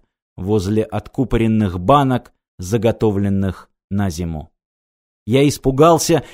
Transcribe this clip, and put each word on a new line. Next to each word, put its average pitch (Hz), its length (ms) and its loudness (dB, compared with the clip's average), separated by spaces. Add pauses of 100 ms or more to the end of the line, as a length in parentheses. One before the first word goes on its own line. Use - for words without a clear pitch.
(360)
возле 104 480 -2
откупоренных 107 960 -2
банок, 131 540 0 (240)
заготовленных 98 1120 -2 (200)
на 98 200 -2
зиму. 80 420 -8 (760)
Я 135 220 2
испугался 143 880 2